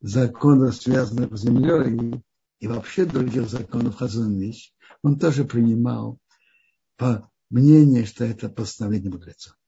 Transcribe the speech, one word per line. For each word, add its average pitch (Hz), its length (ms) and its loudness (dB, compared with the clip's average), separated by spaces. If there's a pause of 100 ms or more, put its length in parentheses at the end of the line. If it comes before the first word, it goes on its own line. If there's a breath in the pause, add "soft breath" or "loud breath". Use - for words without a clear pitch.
законов, 127 720 2
связанных 120 600 -2
с 101 40 -10
землей 123 760 0 (440)
и, 110 60 -12
и - 20 -6
вообще 117 380 -4
других 127 440 -4
законов 120 460 -6
Хазон 110 460 -4
Иш. 113 320 -12 (300 soft breath)
Он 143 160 0
тоже 143 260 0
принимал 117 760 -2 (800)
по 120 320 -2 (200)
мнению, 139 560 6
что 120 200 -8
это 113 240 -8
постановление 104 600 -6
мудрецов. 82 440 -18 (120)